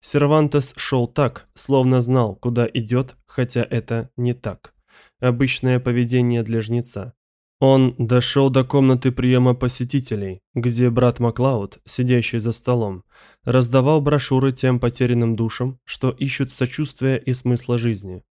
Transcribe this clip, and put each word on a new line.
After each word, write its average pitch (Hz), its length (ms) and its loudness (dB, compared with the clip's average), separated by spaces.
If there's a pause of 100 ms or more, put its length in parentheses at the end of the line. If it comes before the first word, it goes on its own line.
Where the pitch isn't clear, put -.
Сервантес 147 720 0
шел 123 320 -2
так, - 460 -4
словно 127 480 2
знал, 120 340 0
куда 120 380 -2
идет, 123 420 -2 (100)
хотя 123 440 -4
это 117 480 -6
не 123 160 -2
так. - 400 -12 (480)
Обычное 127 580 0
поведение 120 640 0
для 113 160 -2
жнеца. 113 540 -4 (480)
Он 135 360 4
дошел 123 520 2
до 131 140 2
комнаты 131 480 2
приема 127 420 2
посетителей, 123 880 -4 (120)
где 120 360 0
брат 120 300 2
Маклауд, 117 680 -2
сидящий 123 540 0
за 113 120 -4
столом, 110 520 -2 (420)
раздавал 131 560 4
брошюры 135 500 0
тем 127 280 0
потерянным 120 560 0
душам, 120 500 -6
что - 260 -4
ищут 135 400 -4
сочувствия 131 680 -2
и 127 160 -4
смысла 123 440 -2
жизни. 98 560 -4